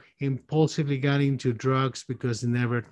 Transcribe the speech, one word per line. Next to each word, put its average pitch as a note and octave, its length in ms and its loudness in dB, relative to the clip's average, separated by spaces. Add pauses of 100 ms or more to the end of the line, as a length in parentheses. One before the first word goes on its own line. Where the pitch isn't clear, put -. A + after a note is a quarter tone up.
(200)
impulsively C#3+ 760 0
got C#3 220 2
into C3+ 320 2
drugs C3 540 0
because A#2+ 360 -4
he B2 40 -2
never A#2+ 460 0